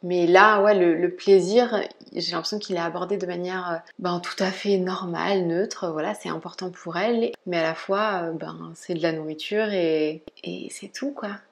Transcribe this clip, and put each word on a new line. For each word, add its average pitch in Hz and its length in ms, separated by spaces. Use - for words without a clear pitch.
mais 175 240
là, 196 360
ouais, 208 120
le, 175 220
le 175 160
plaisir, 196 720
j'ai 170 160
l'impression 175 280
qu'il 196 160
est 170 40
abordé 175 380
de 180 80
manière, 180 460
euh, 165 280
ben, 175 200
tout - 240
à 190 60
fait 196 280
normale, 185 680
neutre, 170 460
voilà, 160 220
c'est 190 160
important 175 420
pour 165 260
elle, 226 340
mais 175 120
à 165 60
la 160 120
fois, 196 480
euh, 165 80
ben, 165 440
c'est - 200
de 160 80
la 165 80
nourriture 160 600
et, 160 520
et - 280
c'est - 200
tout, 277 200
quoi. 208 260